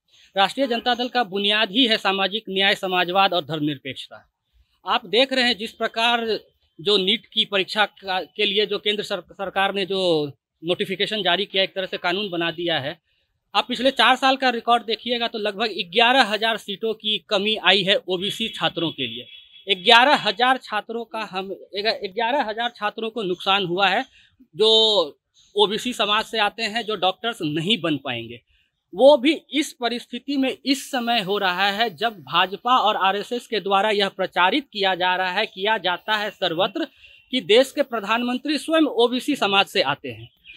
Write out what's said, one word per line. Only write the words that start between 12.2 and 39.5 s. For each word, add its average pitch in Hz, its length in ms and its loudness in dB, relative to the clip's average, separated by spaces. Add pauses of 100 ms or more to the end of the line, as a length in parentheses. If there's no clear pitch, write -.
बना 170 220 -2
दिया 165 280 -2
है, 147 200 -8 (560)
आप 208 120 2
पिछले 247 240 0
चार 247 240 4
साल 262 200 2
का 269 140 0
रिकॉर्ड 233 340 0
देखिएगा 233 440 -4
तो 220 120 -8
लगभग 208 300 -4 (160)
ग्यारह 233 380 4
हजार 214 340 -2
सीटों 208 360 -6
की 208 360 -6
कमी 214 260 0
आई 190 280 2
है 190 140 2 (100)
ओबीसी 190 400 -6
छात्रों 165 440 -4
के 131 160 -6
लिए। 120 200 -10 (480)
ग्यारह 233 400 6
हजार 220 420 0
छात्रों 226 480 -8
का - 140 -10
हम, 190 360 -8 (480)
ग्यारह 226 400 -2
हजार 220 320 -6
छात्रों 214 340 -6
को 226 140 -8
नुकसान 190 420 0
हुआ 180 220 0
है, 214 180 0 (500)
जो 214 140 4 (840)
ओबीसी 208 380 2
समाज 214 320 0
से 226 140 -6
आते 208 240 0
हैं, 220 220 -4
जो 214 100 -4
डॉक्टर्स 190 460 -2
नहीं 165 400 -2
बन 156 160 -2
पाएंगे। 120 440 -10 (540)
वो 269 220 8
भी 269 240 0 (100)
इस 285 220 -2
परिस्थिति 240 640 -6
में 262 280 -2
इस 269 260 -2
समय 233 300 -2
हो 190 160 -2
रहा 196 340 2
है, 208 240 -2
जब 208 260 -4
भाजपा 185 560 0
और 208 180 2
आरएसएस 190 520 -2
के 214 120 -2
द्वारा 196 300 2
यह 202 200 2
प्रचारित 185 640 2
किया 190 220 0
जा 180 200 2
रहा 180 160 -2
है, 202 140 0
किया 208 320 -2
जाता 180 380 -2
है 208 140 -2
सर्वत्र, 190 580 -2 (440)
कि 254 100 -2
देश 220 300 4
के 294 120 -2
प्रधानमंत्री 240 720 -2
स्वयं 320 240 2
ओबीसी 247 540 2
समाज 202 300 2